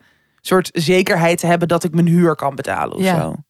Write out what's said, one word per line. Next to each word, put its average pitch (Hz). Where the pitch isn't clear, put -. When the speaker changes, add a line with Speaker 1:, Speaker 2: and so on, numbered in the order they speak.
Speaker 1:
soort 185
zekerheid 175
te -
hebben 170
dat 170
ik 160
mijn 170
huur 170
kan 139
betalen 90
of -
Speaker 2:
Ja. 180
Speaker 1:
zo. 156